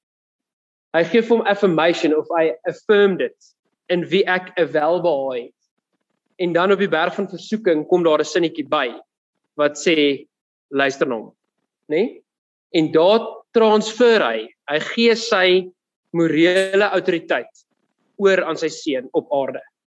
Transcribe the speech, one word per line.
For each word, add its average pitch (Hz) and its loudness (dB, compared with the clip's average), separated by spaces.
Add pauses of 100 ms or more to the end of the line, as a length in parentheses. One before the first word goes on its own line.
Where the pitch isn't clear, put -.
(960)
Hy 165 2
gee 226 2
vir 226 2
hom 226 -2
affirmation 170 2
of 151 -4
hy 160 2 (200)
affirm 196 2
dit - -8 (440)
in 175 -2
wie 185 2
ek 185 -2
'n 156 -2
welbehae 147 -2
het. - -20 (840)
En 175 -2
dan 180 2
op 196 2
die 196 0
berg 165 0
van 196 -6
versoeking 175 -2
kom 180 2
daar 151 2
'n 151 -2
sinnetjie 160 -4
by 135 -2 (640)
wat 147 -2
sê, 143 0 (460)
"Luister 139 -2
na 127 -4
hom," 110 -14 (540)
né? 175 -2 (520)
En 160 0
daar 196 2 (100)
transfer 220 2
hy, 113 -4 (200)
hy 151 -2
gee 233 2
sy 185 2 (420)
morele 185 2
autoriteit 170 -4 (520)
oor 190 2
aan 156 -4
sy 160 -4
seun 131 -6
op - -4
aarde. 131 -4 (260)